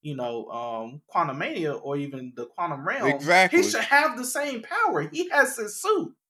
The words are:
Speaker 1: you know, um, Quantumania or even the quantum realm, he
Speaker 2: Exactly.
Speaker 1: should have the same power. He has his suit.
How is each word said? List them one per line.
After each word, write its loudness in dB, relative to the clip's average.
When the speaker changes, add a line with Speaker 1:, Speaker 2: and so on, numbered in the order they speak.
Speaker 1:
you -8
know, -6
um, -8
Quantumania -2
or -4
even -8
the -8
quantum -6
realm, 0
he 4
Speaker 2:
Exactly. 6
Speaker 1:
should 0
have 4
the -6
same -4
power. 0
He -4
has 4
his -8
suit. 0